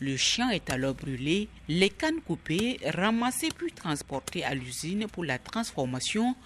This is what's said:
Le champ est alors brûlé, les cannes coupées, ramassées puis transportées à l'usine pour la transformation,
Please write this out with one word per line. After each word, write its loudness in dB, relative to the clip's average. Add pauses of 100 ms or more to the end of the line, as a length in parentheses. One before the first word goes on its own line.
Le -2
champ 2
est 0
alors 2
brûlé, 0 (220)
les 6
cannes 0
coupées, -2
ramassées 2 (100)
puis -4
transportées -4
à 0
l'usine -4
pour -6
la 0
transformation, 0 (100)